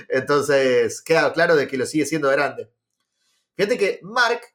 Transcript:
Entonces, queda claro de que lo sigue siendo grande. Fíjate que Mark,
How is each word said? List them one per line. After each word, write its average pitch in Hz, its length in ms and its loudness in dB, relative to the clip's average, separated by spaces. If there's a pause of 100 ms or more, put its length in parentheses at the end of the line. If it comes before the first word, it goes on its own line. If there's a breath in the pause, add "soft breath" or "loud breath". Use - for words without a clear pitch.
Entonces, 131 920 0
queda 156 320 2
claro 170 220 2
de 131 120 2
que 139 100 -8
lo 120 80 -4
sigue 151 200 -2
siendo 151 240 -2
grande. 135 400 -2 (840)
Fíjate 208 220 -2
que 190 260 -2
Mark, 240 380 -2 (120)